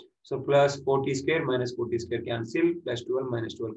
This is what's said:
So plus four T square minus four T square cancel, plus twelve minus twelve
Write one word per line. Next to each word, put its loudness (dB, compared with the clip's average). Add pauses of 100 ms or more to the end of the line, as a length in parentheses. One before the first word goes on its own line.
(240)
So -4
plus 4
four 4
T 0
square 0
minus 0
four -2
T 0
square -4
cancel, 0 (100)
plus -4
twelve -2
minus -4
twelve -6